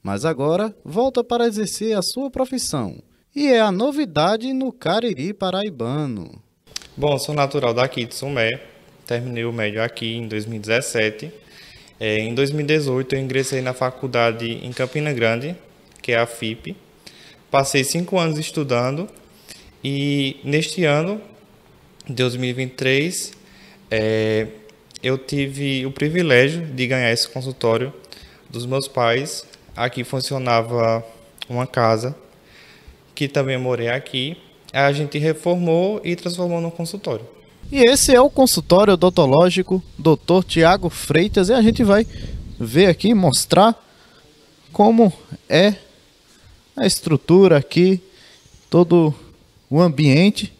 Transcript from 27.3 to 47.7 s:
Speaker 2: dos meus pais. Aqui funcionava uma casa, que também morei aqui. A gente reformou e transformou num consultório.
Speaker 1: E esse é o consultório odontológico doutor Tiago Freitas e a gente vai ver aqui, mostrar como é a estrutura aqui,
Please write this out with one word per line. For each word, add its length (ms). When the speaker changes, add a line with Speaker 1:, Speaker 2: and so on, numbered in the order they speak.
Speaker 2:
dos 200
meus 200
pais. 560
Aqui 280
funcionava 1000
uma 160
casa, 500
que 120
também 300
morei 300
aqui. 500
A 200
gente 260
reformou 840
e 120
transformou 460
num 80
consultório. 560
Speaker 1:
E 80
esse 340
é 80
o 80
consultório 640
odontológico 880
doutor 460
Tiago 440
Freitas 600
e 40
a 100
gente 200
vai 220
ver 260
aqui, 300
mostrar 680
como 400
é 240
a 80
estrutura 720
aqui, 460